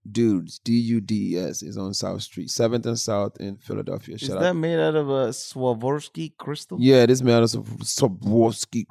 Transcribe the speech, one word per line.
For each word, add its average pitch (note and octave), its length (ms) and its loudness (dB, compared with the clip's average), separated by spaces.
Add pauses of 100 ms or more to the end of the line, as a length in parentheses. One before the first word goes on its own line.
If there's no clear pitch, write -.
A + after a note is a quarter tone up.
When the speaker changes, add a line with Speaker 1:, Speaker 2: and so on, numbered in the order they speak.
(100)
Speaker 1:
Dudes, G#2 480 0
D A2+ 180 -4
U A#2 240 0
D G2+ 360 -2
E - 20 -2
S, F2 240 -6
is G#2 160 -10
on G2 160 -6
South G2 280 -6
Street, - 280 -12
Seventh A#2 360 0
and A#2 120 -2
South G2+ 400 -2
in G2 180 -8
Philadelphia. G2+ 600 -10
Speaker 2:
Is G#2+ 60 -12
Speaker 1:
Shout F#2+ 180 -4
Speaker 2:
that F3 100 2
Speaker 1:
out. F3 60 -2
Speaker 2:
made E3 240 -2
out D#3 160 2
of D3 120 -2
a C3+ 200 0
Swarovski C3 1080 -4
crystal? - 440 -12
Speaker 1:
Yeah, B2+ 240 8
it A#2 60 6
is C3 120 4
made B2 120 6
out A#2 100 6
of A2+ 60 2
Swarovski A2 1400 0